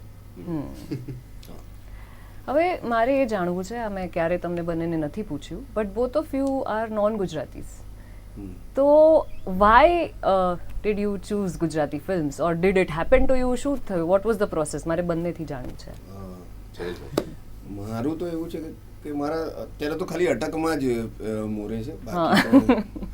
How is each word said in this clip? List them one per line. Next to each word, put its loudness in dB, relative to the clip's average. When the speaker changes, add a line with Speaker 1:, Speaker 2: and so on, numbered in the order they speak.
Speaker 1:
હમ. -4
હવે 2
મારે 2
એ 2
જાણવું 0
છે, -8
આ -4
મેં -6
ક્યારે 2
તમને -4
બંનેને -2
નથી -2
પૂછ્યું, -8
but 0
both -2
of 0
you 0
are -2
non-Gujaratis. -2
Speaker 2:
હમ. -10
Speaker 1:
તો 8
why, 8
અ, 4
did 0
you -2
choose -2
Gujarati 0
films 0
or 2
did 6
it 4
happen 6
to 6
you? 2
શું 0
થયું? 0
What 4
was 2
the 0
process? -2
મારે 0
બંનેથી -2
જાણવું -8
છે. -14
Speaker 2:
અ, -14
Speaker 3:
જયેશભાઈ. -6
Speaker 2:
મારું -4
તો -4
એવું -6
છે -8
કે, -10
કે -8
મારા -2
અત્યારે -6
તો -2
ખાલી 0
અટકમાં 0
જ, 0
અ, -4
મોરે -4
છે. -10
Speaker 1:
હા. 0
Speaker 2:
બાકી 6
તો 8